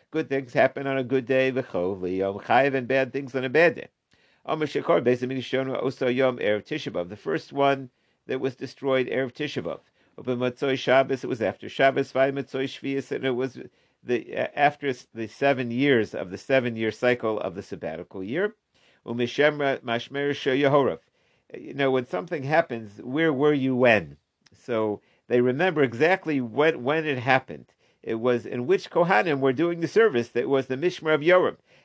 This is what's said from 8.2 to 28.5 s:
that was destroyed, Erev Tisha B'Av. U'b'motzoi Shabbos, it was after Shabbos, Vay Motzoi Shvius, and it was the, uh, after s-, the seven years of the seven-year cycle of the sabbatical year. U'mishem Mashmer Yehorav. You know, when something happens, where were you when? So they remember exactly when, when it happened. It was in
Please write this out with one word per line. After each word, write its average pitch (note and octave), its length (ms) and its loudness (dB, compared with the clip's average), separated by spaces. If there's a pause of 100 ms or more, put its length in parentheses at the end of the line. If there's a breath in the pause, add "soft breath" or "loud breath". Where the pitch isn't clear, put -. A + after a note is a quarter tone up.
that C3 120 -4
was B2+ 160 -4
destroyed, C3 520 -2
Erev B2 260 -4
Tisha C#3 300 -6
B'Av. D#2+ 160 -8 (400)
U'b'motzoi B2+ 580 -2
Shabbos, C3+ 460 2
it - 40 -6
was A#2 140 -2
after G#2 260 -2
Shabbos, C3+ 440 2
Vay C3+ 200 2
Motzoi C#3 340 -6
Shvius, C3+ 460 -6
and A#2+ 140 -6
it C3+ 60 0
was B2+ 280 -4 (440)
the, A#2+ 340 -4
uh, - 180 -2
after D3 340 2
s-, - 260 -8
the A2 120 -8
seven B2+ 440 0
years B2 420 2
of F2+ 160 -8
the F#2+ 80 -10
seven-year A#2 540 0
cycle A#2+ 480 0
of F#2 160 -6
the G2 80 -10
sabbatical F2 600 -10
year. E3 300 -4 (520 soft breath)
U'mishem C3+ 760 0
Mashmer B2 480 -4
Yehorav. C3+ 720 2 (540)
You B2+ 200 -14
know, C3+ 180 0
when C3 140 2
something F3 380 -6
happens, A#2 580 -2
where D#3 320 0
were D3 200 2
you C3 220 0
when? G#2 420 4 (360)
So A2 480 -4 (260)
they B2 140 4
remember D3 420 2
exactly D3 580 2
when, B2 420 0
when D3+ 220 0
it C#3 140 -2
happened. A2+ 480 0 (340)
It A2+ 140 -4
was A#2+ 300 0
in B2 220 -6